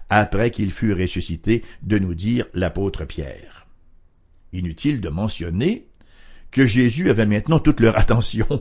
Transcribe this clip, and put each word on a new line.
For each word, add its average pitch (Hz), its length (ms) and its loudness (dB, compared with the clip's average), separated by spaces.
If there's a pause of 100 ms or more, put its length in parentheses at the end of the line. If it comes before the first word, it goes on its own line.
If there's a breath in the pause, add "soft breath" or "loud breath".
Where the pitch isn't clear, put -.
après 104 400 2
qu'il 104 220 -4
fut 107 200 -2
ressuscité, 90 720 -2 (200 loud breath)
de 104 160 0
nous 92 160 -2
dire 113 400 -2
l'apôtre 92 500 -4
Pierre. - 640 -14 (840)
Inutile 92 480 -4
de 87 80 -4
mentionner 98 800 -4 (640 soft breath)
que 135 160 4
Jésus 123 460 2
avait 110 160 2
maintenant 104 320 2
toute 151 200 4
leur 113 200 6
attention. 113 480 2 (140)